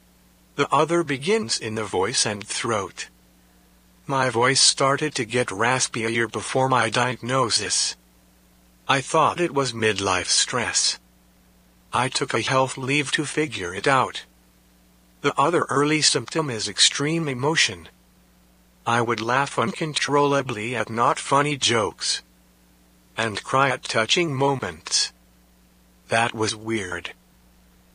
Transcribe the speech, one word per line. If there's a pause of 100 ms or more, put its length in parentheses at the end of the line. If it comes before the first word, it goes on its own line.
(560)
The
other
begins
in
the
voice
and
throat. (960)
My
voice
started
to
get
raspy
a
year
before
my
diagnosis. (920)
I
thought
it
was
midlife
stress. (920)
I
took
a
health
leave
to
figure
it
out. (1000)
The
other
early
symptom
is
extreme
emotion. (960)
I
would
laugh
uncontrollably
at
not
funny
jokes. (920)
And
cry
at
touching
moments. (960)
That
was
weird. (800)